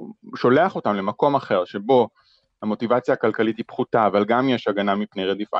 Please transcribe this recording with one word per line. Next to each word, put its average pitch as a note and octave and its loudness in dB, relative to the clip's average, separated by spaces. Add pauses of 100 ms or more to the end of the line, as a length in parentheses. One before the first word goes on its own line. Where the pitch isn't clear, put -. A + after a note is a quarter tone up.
(360)
שולח D3+ 2
אותם G#2+ -2
למקום G#2 0
אחר G2+ 0
שבו A2 2 (540)
המוטיבציה A#2 -2
הכלכלית A2+ 0
היא A#2 -8
פחותה, A#2 0
אבל G2+ 2
גם B2 0
יש A#2+ 0
הגנה G2+ 0
מפני G#2 -6
רדיפה, G3 -4